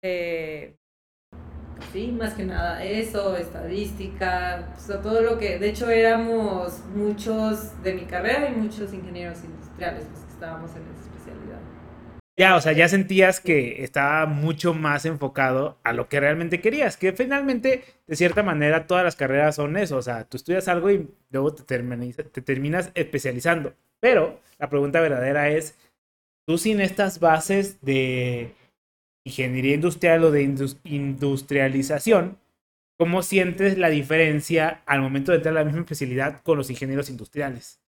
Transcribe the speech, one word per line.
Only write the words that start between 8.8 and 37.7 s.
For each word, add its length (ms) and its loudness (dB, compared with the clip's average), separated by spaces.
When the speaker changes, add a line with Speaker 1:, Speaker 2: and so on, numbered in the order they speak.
Speaker 1:
ingenieros 500 -12
industriales 680 -10
los 80 -16
que 140 -18
estábamos 420 -12
en 80 -16
esa 260 -16
especialidad. 500 -16
Speaker 2:
Ya, 200 8
o 40 6
sea, 120 2
ya 160 6
sentías 500 4
que 440 0
estaba 420 0
mucho 480 0
más 320 -2
enfocado 800 0
a 100 0
lo 160 -4
que 100 2
realmente 400 2
querías, 380 0
que 160 0
finalmente, 720 0
de 100 -4
cierta 260 4
manera, 440 2
todas 180 4
las 100 0
carreras 400 2
son 220 -2
eso, 200 -2
o 40 -2
sea, 240 -6
tú 100 -16
estudias 320 -2
algo 240 2
y 180 0
luego 240 0
te 80 -20
terminiza-, 680 -6
te 120 -12
terminas 520 -2
especializando. 800 -2
Pero 400 4
la 100 -4
pregunta 300 2
verdadera 500 2
es, 280 -2
tú 120 2
sin 240 2
estas 400 0
bases 600 2
de 720 0
ingeniería 500 0
industrial 500 4
o 60 8
de 120 4
indus-, 400 -2
industrialización, 1500 0
¿cómo 240 2
sientes 540 2
la 120 4
diferencia 960 2
al 160 2
momento 300 0
de 60 6
entrar 180 2
a 60 2
la 40 2
misma 180 -2
especialidad 600 -4
con 140 2
los 120 -4
ingenieros 400 -4
industriales? 720 -10